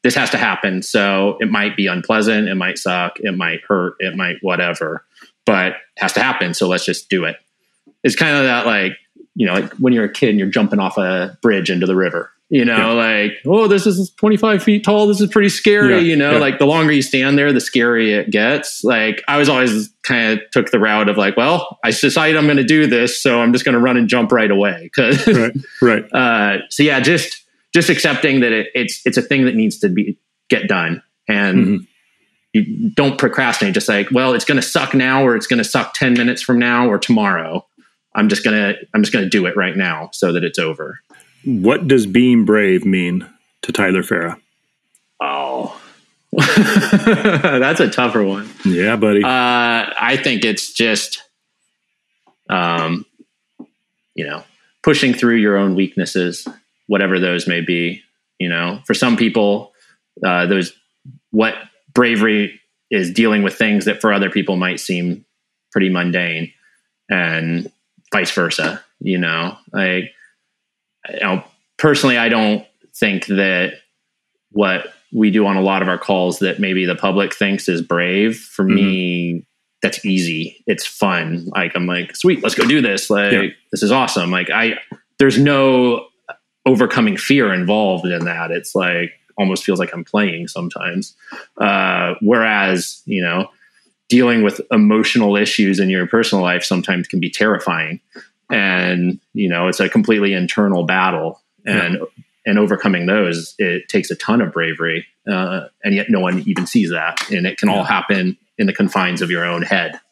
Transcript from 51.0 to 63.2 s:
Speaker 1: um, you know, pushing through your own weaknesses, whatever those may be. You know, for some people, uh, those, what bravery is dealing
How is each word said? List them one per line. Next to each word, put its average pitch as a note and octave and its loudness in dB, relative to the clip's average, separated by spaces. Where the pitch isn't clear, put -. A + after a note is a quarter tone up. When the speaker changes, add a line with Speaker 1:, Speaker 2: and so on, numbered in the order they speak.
Speaker 1:
um, E2+ -2
you D#2 -8
know, D2 -12
pushing C#3 2
through A#2 2
your G#2 2
own G2 2
weaknesses, F2+ -2
whatever G2 0
those F2 -2
may E2+ 0
be. E2+ -4
You F2+ -4
know, F2 -4
for A2+ -2
some A#2+ 2
people, G#2+ 0
uh, F2 2
those, F#2+ 0
what A2 2
bravery A2 2
is F#2+ -2
dealing G#2+ 2